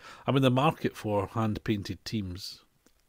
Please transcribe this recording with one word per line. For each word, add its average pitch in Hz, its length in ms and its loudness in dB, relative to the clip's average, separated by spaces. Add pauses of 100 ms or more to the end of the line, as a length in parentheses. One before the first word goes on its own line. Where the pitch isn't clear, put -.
(280)
I 123 60 4
mean, 135 100 4
the 131 80 6
market 139 460 2
for 104 320 0
hand-painted 107 760 -2
teams, 95 600 -6 (440)